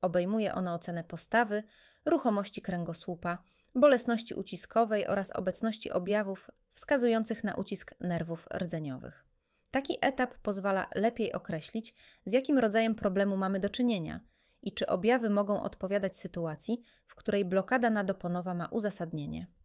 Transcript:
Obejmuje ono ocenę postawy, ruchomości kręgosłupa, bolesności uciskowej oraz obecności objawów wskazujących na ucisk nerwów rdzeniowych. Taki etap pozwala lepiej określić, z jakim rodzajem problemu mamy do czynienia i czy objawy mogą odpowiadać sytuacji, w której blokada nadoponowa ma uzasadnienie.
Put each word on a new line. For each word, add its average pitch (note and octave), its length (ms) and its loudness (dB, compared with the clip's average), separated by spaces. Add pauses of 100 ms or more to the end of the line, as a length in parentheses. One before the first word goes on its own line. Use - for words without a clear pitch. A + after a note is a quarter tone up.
Obejmuje F#3+ 540 2
ono F3+ 200 -2
ocenę E3+ 300 -6
postawy, G#3 580 0 (420)
ruchomości A#3 580 2
kręgosłupa, F3 760 -6 (360)
bolesności A#3+ 600 6
uciskowej G#3 720 0
oraz G3 240 -2
obecności F#3+ 600 -4
objawów F#3+ 600 -2 (240)
wskazujących A#3 720 2
na G3+ 100 -2
ucisk - 460 -6
nerwów E3+ 540 -4
rdzeniowych. D#3 680 -6 (460)
Taki - 300 -2
etap B3+ 380 0
pozwala G3 560 0
lepiej A3+ 380 0
określić, - 600 -8 (300)
z F#3+ 80 -4
jakim C4+ 260 4
rodzajem A3+ 360 4
problemu G3 420 2
mamy F#3+ 240 0
do G3+ 100 0
czynienia G#3 500 -2 (420)
i - 120 -6
czy - 120 -2
objawy A3+ 440 2
mogą G3+ 300 2
odpowiadać F#3+ 560 -2
sytuacji, F3 640 -6 (240)
w - 80 -20
której G3+ 300 0
blokada F#3+ 460 2
nadoponowa F#3 640 -2
ma E3+ 120 -4
uzasadnienie. E3 800 -4 (180)